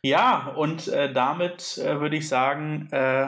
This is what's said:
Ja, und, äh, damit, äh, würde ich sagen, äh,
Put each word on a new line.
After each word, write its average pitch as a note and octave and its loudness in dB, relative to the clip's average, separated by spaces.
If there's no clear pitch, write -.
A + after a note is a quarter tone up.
Ja, D3+ 4
und, D#3 -2
äh, C#3+ 0
damit, D#3+ -2
äh, D3 0
würde D3+ -2
ich D3+ -4
sagen, D3+ 0
äh, C3+ 2